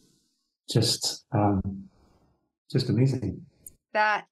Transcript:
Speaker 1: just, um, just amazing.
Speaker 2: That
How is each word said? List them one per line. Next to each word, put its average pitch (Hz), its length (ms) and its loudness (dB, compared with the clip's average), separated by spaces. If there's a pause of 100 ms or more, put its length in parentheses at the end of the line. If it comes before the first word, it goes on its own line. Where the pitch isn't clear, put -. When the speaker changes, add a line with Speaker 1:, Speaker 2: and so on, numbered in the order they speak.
(680)
Speaker 1:
just, - 640 0
um, 98 520 0 (840)
just - 180 0
amazing. 107 540 0 (500)
Speaker 2:
That 214 400 0